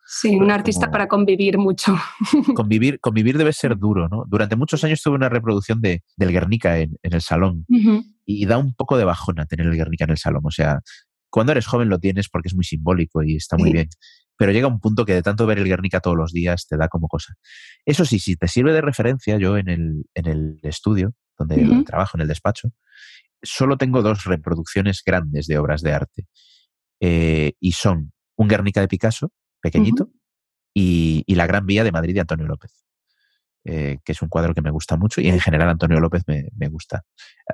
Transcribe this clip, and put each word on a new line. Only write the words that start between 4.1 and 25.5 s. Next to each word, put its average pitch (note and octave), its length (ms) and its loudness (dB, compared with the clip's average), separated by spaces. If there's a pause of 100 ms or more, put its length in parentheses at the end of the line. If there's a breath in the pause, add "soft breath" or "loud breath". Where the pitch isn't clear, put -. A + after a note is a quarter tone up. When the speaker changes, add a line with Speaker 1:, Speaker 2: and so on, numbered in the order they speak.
Speaker 2:
Durante G#2 300 0
muchos C#3+ 260 0
años D#3 180 0
tuve C#3+ 140 0
una C3 140 0
reproducción A2+ 520 0
de, F2+ 220 -2 (140)
del F#2 140 -2
Guernica F2 460 0
en, D#2 240 -2
en F2 120 -4
el E2 80 0
salón E2+ 480 -2
Speaker 1:
Ujú. A3 340 4 (220)
Speaker 2:
y G#2 200 -2
da A2+ 140 4
un C3+ 160 -2
poco C3 220 0
de A2 80 4
bajona E2+ 420 -2
tener D#2+ 180 -4
el E2 100 2
Guernica D#2+ 280 -2
en D#2 80 0
el D#2 60 2
salón. D2 280 -2
O D2+ 60 -2
sea, D2 300 0 (500 loud breath)
cuando B2 220 2
eres B2 120 0
joven A#2+ 240 0
lo F#2+ 100 2
tienes G2 300 -2
porque E2 200 -6
es F2+ 60 -4
muy F2+ 80 0
simbólico E2 600 -2
y D#2 120 0
está D#2 220 -2
muy E2+ 120 4
Speaker 1:
Sí. D#2+ 40 4
Speaker 2:
bien. D#2+ 160 0 (480 soft breath)
Pero G2+ 140 4
llega A#2+ 160 2
un A#2+ 120 -2
punto G#2+ 260 0
que G2 100 0
de F2+ 80 2
tanto A2 240 0
ver G#2+ 100 2
el G2 80 0
Guernica F#2 360 0
todos F2 140 0
los E2 160 -2
días F2 360 -2
te D#2 100 -2
da D#2+ 100 0
como D#2+ 200 -4
cosa. - 260 -8 (500 loud breath)
Eso D3+ 220 2
sí, A#2 140 0
si F#2 160 -2
te F2 120 -2
sirve C3 260 2
de D#3 80 2
referencia, B2 560 -2
yo G2 200 0
en F#2 120 -2
el, E2 440 -4
en E2 140 -6
el D#2 340 -4
estudio, G2 520 -2 (240)
donde D#2 280 0
Speaker 1:
Ujú. B3 180 4
Speaker 2:
trabajo, F#2+ 340 -4
en D#2+ 40 -2
el D#2 60 -2
despacho, G2+ 420 -4 (720 soft breath)
solo C3+ 360 0
tengo B2+ 260 2
dos G#2+ 220 0
reproducciones F2+ 800 -2
grandes D2+ 420 -2
de D2+ 100 0